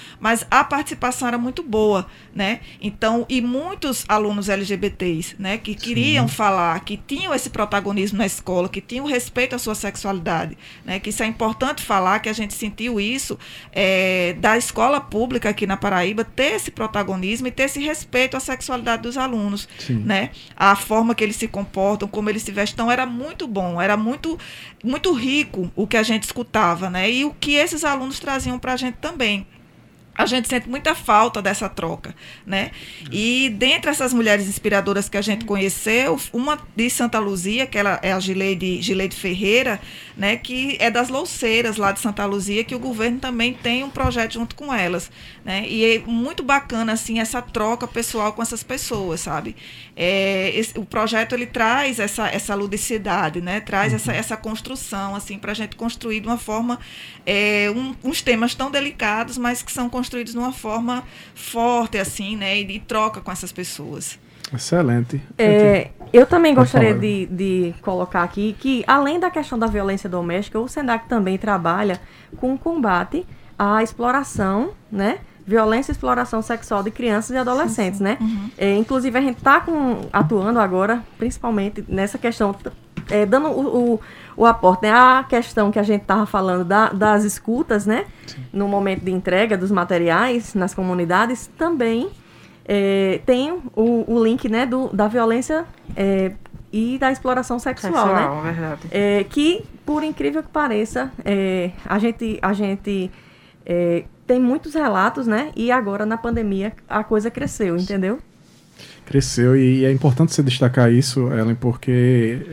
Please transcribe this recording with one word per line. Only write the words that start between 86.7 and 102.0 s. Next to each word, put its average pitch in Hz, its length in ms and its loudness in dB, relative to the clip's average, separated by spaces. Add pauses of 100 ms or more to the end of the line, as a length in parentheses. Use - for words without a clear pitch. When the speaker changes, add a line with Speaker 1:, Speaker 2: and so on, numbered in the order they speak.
Speaker 3:
das 208 340 4
escutas, 220 640 0
né? 240 200 2 (200)
Speaker 2:
Sim. - 160 -14 (100)
Speaker 3:
No 202 160 -2
momento 196 360 0
de 185 80 -2
entrega 185 460 2
dos 185 140 0
materiais 185 840 2
nas 190 180 0
comunidades, 185 840 0
também, 269 520 0 (580)
é, 196 580 2
tem 262 280 2 (220)
o, 226 360 2
o 233 120 4
link, 226 260 2
né, 233 160 2
do, 254 220 0
da 202 200 2
violência, 240 580 2 (300)
é, 196 360 2 (420)
e 226 240 0
da 262 140 2
exploração 254 480 -2
sexual, 254 340 -4
Speaker 4:
Sexual, 175 500 2
Speaker 3:
né? 165 80 -2
Speaker 4:
verdade. 165 300 -6 (100)
Speaker 3:
É, 202 380 2
que, 339 340 2 (220)
por 302 180 0
incrível 302 400 -2
que - 60 -20
pareça, 254 640 -2 (120)
é, 190 460 0 (160)
a 196 140 0
gente... 226 420 -2